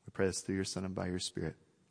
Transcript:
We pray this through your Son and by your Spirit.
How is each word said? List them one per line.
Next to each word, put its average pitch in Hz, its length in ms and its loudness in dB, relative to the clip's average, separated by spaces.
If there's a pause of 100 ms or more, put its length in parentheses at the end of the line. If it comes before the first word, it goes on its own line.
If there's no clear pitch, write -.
We - 60 -12
pray 98 140 4
this 90 140 2
through 98 160 0
your 95 100 0
Son 92 180 -4
and 95 100 -4
by 92 120 0
your 90 120 0
Spirit. 82 380 -2 (340)